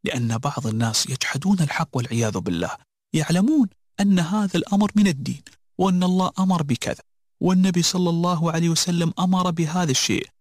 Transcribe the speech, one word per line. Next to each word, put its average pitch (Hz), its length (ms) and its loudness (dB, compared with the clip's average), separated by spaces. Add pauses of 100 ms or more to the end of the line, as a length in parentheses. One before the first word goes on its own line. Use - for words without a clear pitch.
لأن 117 340 -2
بعض 139 280 -6
الناس 110 440 -2
يجحدون 175 500 -2
الحق 156 320 -2
والعياذ 117 460 -2
بالله، 87 320 -4 (420)
يعلمون 190 560 2 (320)
أن 202 180 4
هذا 185 380 0
الأمر 202 380 2
من 208 120 6
الدين، 139 360 -2 (360)
وأن 180 240 2
الله 185 360 2
أمر 185 240 2
بكذا، - 400 -4 (380)
والنبي 185 420 2
صلى 180 280 0
الله 170 420 0
عليه 170 160 0
وسلم 165 500 0
أمر 185 320 0
بهذا 165 400 -2
الشيء، - 360 -2 (140)